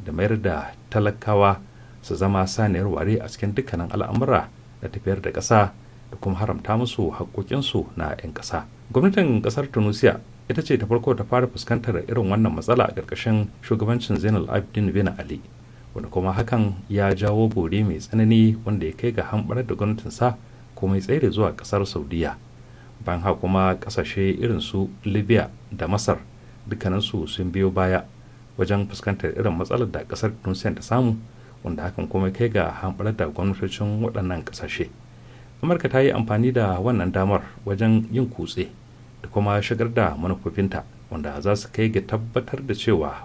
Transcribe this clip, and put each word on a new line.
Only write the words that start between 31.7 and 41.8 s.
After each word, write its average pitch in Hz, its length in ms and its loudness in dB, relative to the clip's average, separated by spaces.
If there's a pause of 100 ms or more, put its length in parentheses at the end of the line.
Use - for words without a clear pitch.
hakan 85 240 -6
kuma 95 160 2
ya 95 60 0
kai 117 160 2
ga 87 220 0 (120)
hamɓarar 101 320 -2
da 101 120 0
gwamnatocin 98 760 -2
waɗannan 92 400 -4
ƙasashe. - 460 -6 (720)
Amurka 170 260 2
ta 131 140 4
yi 139 80 6
amfani 113 400 2
da 107 280 2
wannan 95 320 2
damar 95 300 2 (240)
wajen 110 460 4
yin 120 180 0
kutse - 380 -6 (560)
da - 80 -10
kuma 101 300 2
shigar 117 320 -2
da 98 260 2
manufofinta, 95 640 -2 (260)
wanda 73 320 -8
za 104 140 2
su - 160 -6
kai 110 180 2